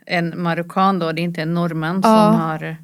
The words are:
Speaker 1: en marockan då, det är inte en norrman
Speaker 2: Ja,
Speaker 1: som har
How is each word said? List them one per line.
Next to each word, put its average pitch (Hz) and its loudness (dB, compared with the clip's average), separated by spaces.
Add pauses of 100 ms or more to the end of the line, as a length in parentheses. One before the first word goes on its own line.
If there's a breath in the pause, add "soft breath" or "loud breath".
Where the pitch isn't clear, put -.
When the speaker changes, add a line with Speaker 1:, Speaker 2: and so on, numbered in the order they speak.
Speaker 1:
en 170 -4
marockan 175 0
då, 165 -2
det 165 -4
är - -2
inte 170 -6
en 160 -4
norrman 170 -2
Speaker 2:
Ja, 220 6
Speaker 1:
som - 2
har 160 -6